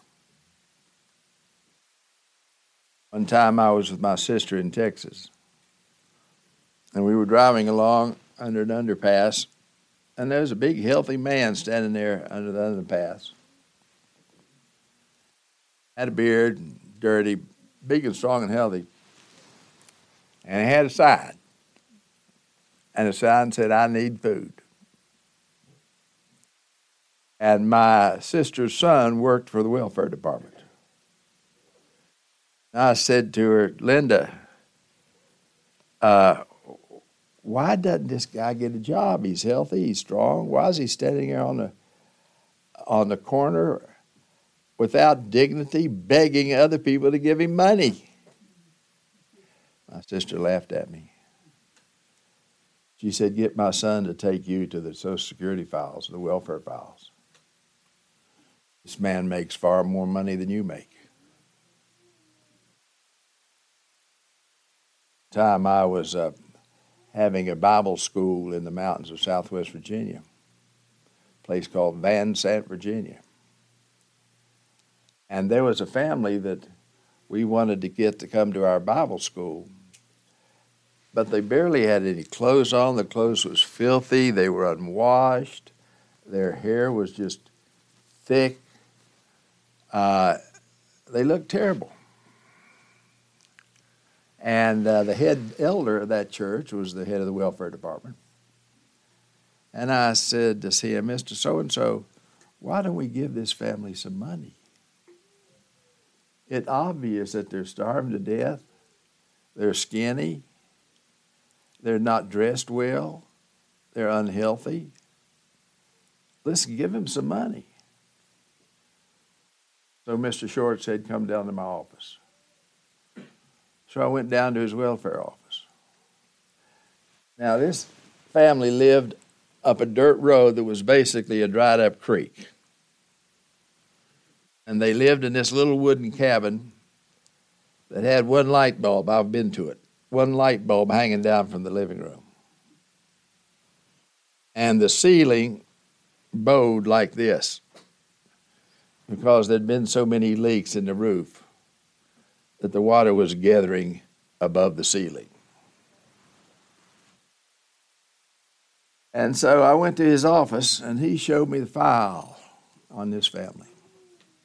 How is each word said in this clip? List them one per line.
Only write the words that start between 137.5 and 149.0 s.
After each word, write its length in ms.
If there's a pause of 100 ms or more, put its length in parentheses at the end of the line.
that 140
had 240
one 220
light 340
bulb. 260
I've 220
been 220
to 160
it. 100 (320)
One 240
light 320
bulb 240
hanging 320
down 240
from 160
the 80
living 300
room. 240 (2250)
And 240
the 80
ceiling 760 (680)
bowed 560
like 240
this 480 (1500)